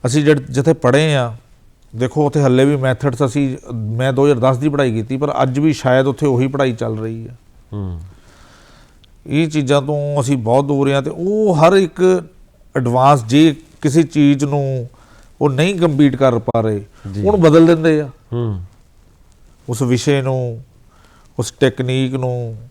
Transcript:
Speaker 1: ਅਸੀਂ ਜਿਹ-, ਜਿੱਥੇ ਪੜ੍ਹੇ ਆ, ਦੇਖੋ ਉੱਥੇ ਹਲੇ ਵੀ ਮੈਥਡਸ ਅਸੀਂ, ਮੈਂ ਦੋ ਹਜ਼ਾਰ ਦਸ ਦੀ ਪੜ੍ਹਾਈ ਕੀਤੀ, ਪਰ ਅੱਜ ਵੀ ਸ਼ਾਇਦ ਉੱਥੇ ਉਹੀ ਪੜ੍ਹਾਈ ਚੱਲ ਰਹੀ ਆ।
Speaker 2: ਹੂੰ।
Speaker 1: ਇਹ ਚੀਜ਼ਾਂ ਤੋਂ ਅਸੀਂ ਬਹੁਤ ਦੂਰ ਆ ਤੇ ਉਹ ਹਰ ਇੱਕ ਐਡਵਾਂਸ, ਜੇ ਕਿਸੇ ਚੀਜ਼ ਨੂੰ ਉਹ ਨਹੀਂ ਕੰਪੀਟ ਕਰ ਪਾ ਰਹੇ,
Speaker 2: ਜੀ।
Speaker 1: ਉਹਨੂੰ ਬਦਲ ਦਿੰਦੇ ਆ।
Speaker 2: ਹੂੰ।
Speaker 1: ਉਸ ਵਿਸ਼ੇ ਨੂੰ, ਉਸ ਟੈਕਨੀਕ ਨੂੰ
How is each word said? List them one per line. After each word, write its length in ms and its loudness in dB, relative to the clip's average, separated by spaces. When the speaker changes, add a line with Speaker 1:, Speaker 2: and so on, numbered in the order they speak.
Speaker 1:
ਅਸੀਂ 180 0
ਜਿਹ-, 260 4
ਜਿੱਥੇ 220 0
ਪੜ੍ਹੇ 420 2
ਆ, 200 -2
ਦੇਖੋ 300 0
ਉੱਥੇ 160 0
ਹਲੇ 220 4
ਵੀ 120 2
ਮੈਥਡਸ 480 -2
ਅਸੀਂ, 320 -2
ਮੈਂ 380 -4
ਦੋ 120 2
ਹਜ਼ਾਰ 140 2
ਦਸ 200 0
ਦੀ 100 -2
ਪੜ੍ਹਾਈ 240 0
ਕੀਤੀ, 240 -4
ਪਰ 260 -4
ਅੱਜ 160 -2
ਵੀ 140 2
ਸ਼ਾਇਦ 340 0
ਉੱਥੇ 200 -2
ਉਹੀ 200 0
ਪੜ੍ਹਾਈ 260 -2
ਚੱਲ 260 -6
ਰਹੀ 280 -10
ਆ। 80 -18
Speaker 2:
ਹੂੰ। 280 -8
Speaker 1:
ਇਹ 220 -2
ਚੀਜ਼ਾਂ 340 0
ਤੋਂ 380 -4
ਅਸੀਂ 160 -2
ਬਹੁਤ 280 0
ਦੂਰ 260 0
ਆ 100 0
ਤੇ 100 -8
ਉਹ 460 -2
ਹਰ 160 6
ਇੱਕ 520 2
ਐਡਵਾਂਸ, 480 2
ਜੇ 300 4
ਕਿਸੇ 200 2
ਚੀਜ਼ 420 2
ਨੂੰ 440 -4
ਉਹ 100 2
ਨਹੀਂ 240 0
ਕੰਪੀਟ 420 2
ਕਰ 220 2
ਪਾ 220 -2
ਰਹੇ, 240 -2
Speaker 2:
ਜੀ। 60 -6
Speaker 1:
ਉਹਨੂੰ 200 2
ਬਦਲ 260 6
ਦਿੰਦੇ 340 2
ਆ। 80 -8
Speaker 2:
ਹੂੰ। 280 -4
Speaker 1:
ਉਸ 140 -4
ਵਿਸ਼ੇ 400 0
ਨੂੰ, 380 -6
ਉਸ 220 -6
ਟੈਕਨੀਕ 540 -2
ਨੂੰ 420 -6